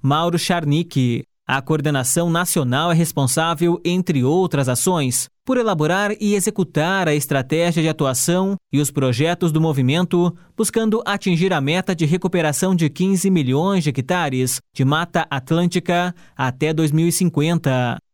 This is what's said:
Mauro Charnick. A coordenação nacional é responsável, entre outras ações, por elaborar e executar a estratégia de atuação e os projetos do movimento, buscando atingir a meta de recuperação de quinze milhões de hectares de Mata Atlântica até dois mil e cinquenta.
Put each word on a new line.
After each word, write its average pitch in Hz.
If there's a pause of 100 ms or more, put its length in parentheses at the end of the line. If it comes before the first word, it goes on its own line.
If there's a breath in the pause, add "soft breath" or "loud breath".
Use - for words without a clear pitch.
Mauro 165
Charnick. 147 (280)
A 135
coordenação 151
nacional 165
é -
responsável, 165
entre 175
outras 147
ações, 135 (180)
por 262
elaborar 202
e 208
executar 190
a 147
estratégia 151
de 160
atuação 170 (160)
e 139
os 147
projetos 147
do 151
movimento, 160 (180 loud breath)
buscando 220
atingir 185
a 156
meta 165
de 165
recuperação 175
de 165
quinze 190
milhões 165
de 147
hectares 131 (140)
de 135
Mata 160
Atlântica 175 (220 soft breath)
até 131
dois 156
mil 160
e 170
cinquenta. 147 (180)